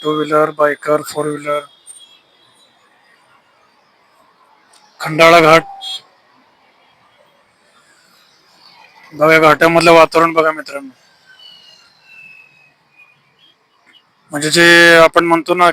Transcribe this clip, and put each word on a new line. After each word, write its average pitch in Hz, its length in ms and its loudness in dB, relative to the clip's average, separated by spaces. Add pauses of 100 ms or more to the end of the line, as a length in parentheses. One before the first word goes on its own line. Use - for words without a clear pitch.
टू 151 80 -6
व्हीलर, 151 400 -4
बायकर, 151 520 -4
फोर 151 240 -10
व्हीलर. 147 340 -10 (3500)
खंडाळा 165 400 2
घाट 160 220 2 (3500)
बघा, 156 260 0
घाटामधलं 165 540 2
वातावरण 165 400 2
बघा 160 200 -2
मित्रांनो. 139 360 -16 (3500)
म्हणजे 151 200 -8
जे 170 460 4
आपण 165 280 2
म्हणतो 170 300 -2
ना, 175 180 2